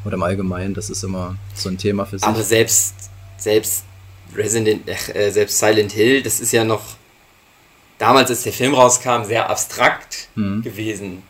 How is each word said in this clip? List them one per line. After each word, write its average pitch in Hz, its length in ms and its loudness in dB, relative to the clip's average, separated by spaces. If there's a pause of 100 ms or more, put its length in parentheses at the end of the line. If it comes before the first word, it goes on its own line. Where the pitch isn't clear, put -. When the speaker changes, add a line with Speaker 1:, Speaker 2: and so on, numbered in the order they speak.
Speaker 1:
oder 98 100 -4
im 90 80 -2
Allgemeinen, 92 520 -2
das 95 160 -8
ist 95 140 -8
immer 92 320 -6 (180)
so - 140 -8
ein 92 100 -4
Thema 101 280 -2
für 101 120 -10
sich. 104 80 0
Speaker 2:
Aber 113 160 0
selbst, - 520 2 (420)
selbst - 480 0 (500)
Resident, 107 560 0
ach, - 240 -8
äh, 101 160 2
selbst 101 280 0
Silent 107 340 4
Hill, 120 300 4
das 113 180 -2
ist 120 120 -2
ja 113 120 4
noch 110 180 0 (1160)
damals, 127 320 4
als 117 120 -2
der 110 100 -4
Film 131 220 0
rauskam, 123 500 4
sehr 110 260 -2
abstrakt - 840 -2
Speaker 1:
Mhm. 104 280 -2
Speaker 2:
gewesen. 101 680 -8